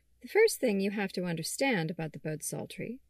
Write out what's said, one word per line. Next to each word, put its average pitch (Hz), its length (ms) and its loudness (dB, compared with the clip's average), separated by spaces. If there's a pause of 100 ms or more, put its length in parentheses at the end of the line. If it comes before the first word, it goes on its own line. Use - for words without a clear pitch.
(220)
The 247 60 -16
first 440 320 6
thing 202 220 2
you 202 100 0
have 202 220 -2
to 180 100 -2
understand 170 680 0
about 160 220 -4
the 160 80 -14
bowed 156 240 -6
psaltery - 560 -8 (100)